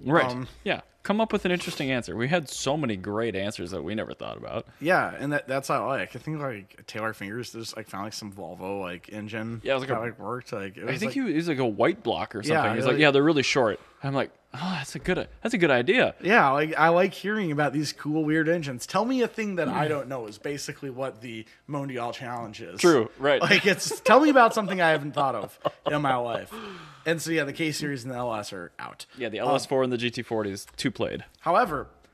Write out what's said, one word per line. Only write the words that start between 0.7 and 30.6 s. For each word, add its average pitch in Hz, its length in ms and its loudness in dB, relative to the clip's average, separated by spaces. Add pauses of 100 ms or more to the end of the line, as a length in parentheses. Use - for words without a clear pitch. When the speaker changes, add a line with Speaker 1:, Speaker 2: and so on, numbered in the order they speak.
Speaker 1:
Come 208 180 0
up 220 120 0
with 208 120 -2
an 180 80 2
interesting 160 400 -4
answer. 107 240 -4
We 117 100 0
had 160 220 0
so - 280 -2
many 123 200 -2
great 104 400 -2
answers 95 340 -4
that 90 120 -6
we 90 120 -6
never 85 180 -6
thought 53 240 -10
about. 58 300 -8 (140)
Speaker 2:
Yeah, 139 360 2
and 143 160 -4
that, 143 140 -2
that's 135 220 -4
what 139 120 0
I 101 60 -4
like. 123 300 -4
I - 20 -10
think, 156 220 -8
like, 113 480 -10
Taylor 110 240 -6
Fingers 107 400 -8
just, 113 240 -12
like, 110 120 -12
found, 98 160 -8
like, 107 80 -8
some 101 200 -12
Volvo, 95 480 -8
like, 90 320 -10
engine. 110 500 -8
Speaker 1:
Yeah, 135 100 -2
it - 40 4
was 127 60 0
like 135 80 -8
Speaker 2:
that, 117 80 0
Speaker 1:
a - 20 -2
Speaker 2:
like, 117 180 -6
worked. 117 340 -8
Like, 98 240 -8
it 87 60 -12
Speaker 1:
I 110 100 -6
Speaker 2:
was, 151 60 -4
Speaker 1:
think 220 120 -2
Speaker 2:
like 269 160 -2
Speaker 1:
he 160 80 0
was, 165 140 0
like, 139 100 0
a 131 80 2
white 113 360 2
block 98 320 -2
or 98 80 -4
Speaker 2:
Yeah, 156 200 2
Speaker 1:
something. - 140 2
He's 135 100 0
like, - 80 4
Speaker 2:
like 147 60 2
Speaker 1:
"Yeah, 147 120 8
they're 139 100 6
really 151 220 4
short." 117 340 2 (240)
I'm 139 120 -2
like, 131 180 0 (200)
"Oh, 131 60 -12 (200)
that's 139 180 -10
a - 20 -8
good, 170 300 -2 (140)
that's 233 120 -2
a 208 40 0
good 170 120 6
idea." 131 500 4
Speaker 2:
Yeah, 175 300 6
like, 151 260 0
I 156 120 6
like 180 260 4
hearing 202 380 -2
about 143 200 0
these 147 200 -2
cool, 151 320 -2
weird 156 240 2
engines. 143 360 -2
Tell 196 200 0
me 254 180 2
a 220 60 2
thing 208 280 -4
that 151 120 0
I 131 180 0
don't 143 220 -2
know 127 180 -6
is 104 120 -14
basically 143 520 -8
what 127 300 -8
the 113 260 -12 (240)
Mondial 131 420 -6
Challenge 117 500 -10
is. 87 180 -12
Speaker 1:
True, 147 300 6 (100)
right. 139 200 4
Speaker 2:
Like, 175 240 4
it's, 202 360 0
tell 226 180 8
me 302 120 8
about 240 240 8
something 196 260 -2
I 165 100 6
haven't 147 220 0
thought 135 240 0
of 110 200 -8 (320)
in 147 140 0
my 131 140 2
life. 117 360 -4 (540)
And 160 160 0
so, 160 80 -6
yeah, 160 140 2
the 139 80 -6
K 160 180 -2
series 143 320 -4
and 127 100 -8
the 123 40 -8
L 120 180 -2
S 104 180 -6
are 90 280 -12
out. - 260 -12 (100)
Speaker 1:
Yeah, 120 120 -4
the 104 100 -6
Speaker 2:
Um, 123 120 0
Speaker 1:
L 139 40 4
S 131 120 0
four 131 180 2
and 127 80 0
the 123 40 0
G 120 140 0
T 120 120 -6
forty 107 280 -2
is 98 160 -10 (100)